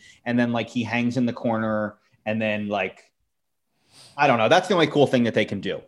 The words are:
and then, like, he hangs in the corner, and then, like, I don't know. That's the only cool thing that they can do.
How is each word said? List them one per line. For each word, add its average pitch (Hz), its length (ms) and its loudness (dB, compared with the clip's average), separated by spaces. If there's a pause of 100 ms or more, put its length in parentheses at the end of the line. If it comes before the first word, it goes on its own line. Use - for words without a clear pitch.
(260)
and 120 120 0
then, 120 140 0
like, 117 160 -4
he 123 140 -4
hangs 120 340 -4
in 123 100 0
the 117 60 -2
corner, 110 640 -4 (300)
and 110 160 -4
then, 104 260 -4
like, 98 360 -6 (1120)
I 147 100 4
don't 123 120 4
know. 110 100 2
That's 180 200 4
the 202 60 0
only 160 120 4
cool 143 200 4
thing 123 180 2
that 110 100 -2
they 110 120 2
can 101 140 -6
do. 85 280 -6